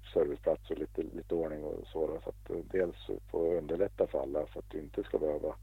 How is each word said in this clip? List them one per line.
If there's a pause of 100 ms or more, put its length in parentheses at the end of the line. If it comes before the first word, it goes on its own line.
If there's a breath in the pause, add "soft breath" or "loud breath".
(140)
serviceplats
och
lite,
lite
ordning
och
så
då,
så
att,
eh, (160)
dels (340)
få
underlätta
för
alla
så
att
du
inte
ska
behöva